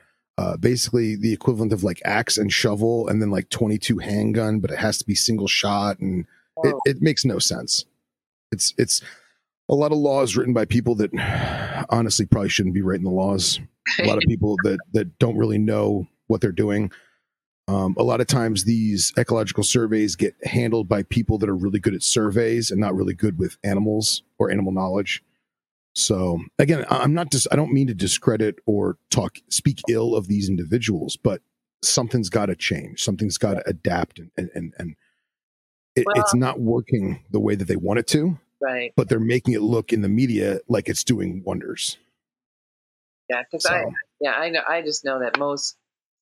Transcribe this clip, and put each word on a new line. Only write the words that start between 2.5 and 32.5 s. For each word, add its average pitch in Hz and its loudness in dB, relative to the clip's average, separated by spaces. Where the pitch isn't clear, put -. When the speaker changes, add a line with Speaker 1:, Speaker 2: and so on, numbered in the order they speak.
Speaker 1:
shovel 113 2
and 107 2
then, 104 0
like, 95 -2
twenty-two 107 0
handgun, 107 0
but 90 -2
it - -6
has 107 -2
to - -8
be 101 0
single 101 0
shot, 101 0
and 92 -2
it, 139 4
Speaker 2:
Oh. 135 -6
Speaker 1:
it 139 2
makes 151 2
no 104 0
sense. - -2
It's, - 0
it's - 0
a 139 4
lot 147 4
of 151 4
laws 135 2
written 123 2
by 110 2
people 120 2
that 104 0
<sighs> - -4
honestly 113 2
probably 101 2
shouldn't 92 0
be 98 2
writing 92 -2
the 92 -2
laws. 95 0
A 107 2
lot 107 2
of 107 -2
Speaker 2:
<laughs> - 4
Speaker 1:
people 104 2
that, 98 0
that 104 -2
don't 117 2
really 107 2
know 104 0
what 107 2
they're 104 0
doing. 104 0
Um, 95 0
a 113 2
lot 120 2
of 120 0
times 113 0
these 107 0
ecological 110 0
surveys 107 2
get - -2
handled 113 0
by 101 2
people 110 0
that 101 0
are 98 0
really 98 0
good 98 0
at 90 -6
surveys 113 0
and 98 0
not 101 0
really 92 -2
good 90 -2
with 90 -4
animals 104 0
or 101 0
animal 98 0
knowledge. 95 -2
So 92 0
again, 143 2
I, - 2
I'm 127 4
not 170 -2
dis-, 131 0
I - 4
don't 127 2
mean 139 4
to 120 -2
discredit 104 0
or 98 0
talk, - 0
speak - 0
ill 117 2
of 101 0
these 101 2
individuals, 90 0
but 98 0
something's 117 0
gotta 101 0